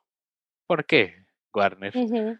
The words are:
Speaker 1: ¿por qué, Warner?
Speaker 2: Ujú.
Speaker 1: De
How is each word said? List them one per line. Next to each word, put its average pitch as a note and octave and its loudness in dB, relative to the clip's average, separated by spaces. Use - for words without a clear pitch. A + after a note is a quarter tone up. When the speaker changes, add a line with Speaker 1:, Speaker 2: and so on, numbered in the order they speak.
Speaker 1:
¿por D#3 -2
qué, A2 0
Warner? G2 -2
Speaker 2:
Ujú. A#3+ -2
Speaker 1:
De A3 -6